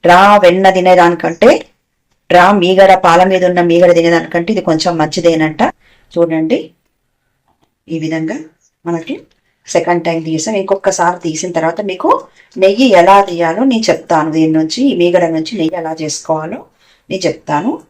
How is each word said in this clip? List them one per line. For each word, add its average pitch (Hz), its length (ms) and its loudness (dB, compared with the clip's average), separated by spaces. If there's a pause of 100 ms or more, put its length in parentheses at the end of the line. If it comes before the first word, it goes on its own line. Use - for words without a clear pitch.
రా 180 120 6 (240)
వెన్న 185 220 4 (100)
తినేదానికంటే, 175 720 2 (800)
రా 175 140 4 (160)
మీగడ, 190 320 4 (120)
పాల 170 160 4 (100)
మీద 185 200 0
ఉన్న 180 100 -2 (100)
మీగడ 175 280 4
తినేదానికంటే 170 560 -2
ఇది 180 140 -4
కొంచెం 160 320 -2
మంచిదేనంట. 156 640 -2 (500)
చూడండి, 160 460 -2 (1300)
ఈ 160 160 -8
విధంగా 160 320 -6 (520)
మనకి 170 260 -6 (600)
సెకండ్ 170 320 -2
టైమ్ 165 220 -4
తీసాం. 160 340 -6
ఇంకొకసారి 190 640 -4
తీసిన 165 320 -8
తర్వాత 165 220 -4 (100)
మీకు 185 200 -4 (520)
నెయ్యి 208 260 2 (120)
ఎలా 190 160 6 (140)
తీయాలో 170 420 -2
నేను 220 180 -2
చెప్తాను. 160 460 -2
దీని 160 220 0
నుంచి, 160 220 -4 (120)
ఈ - 100 -2
మీగడ 175 220 0 (140)
నుంచి 160 140 -8 (100)
నెయ్యి 160 200 -4
ఎలా 160 120 -8 (100)
చేసుకోవాలో 156 560 -8 (500)
నేను 185 180 -8
చెప్తాను. 160 440 -6 (180)